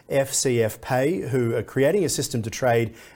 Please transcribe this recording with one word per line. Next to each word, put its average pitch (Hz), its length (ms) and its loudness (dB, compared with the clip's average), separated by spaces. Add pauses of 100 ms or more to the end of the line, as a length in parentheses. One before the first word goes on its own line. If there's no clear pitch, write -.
F 135 260 0
C 123 260 2
F 107 200 0
Pay, 147 480 0
who 117 260 0
are 117 80 -2
creating 160 420 2
a 143 40 0
system 123 340 -4
to 107 80 -6
trade 117 460 0 (200)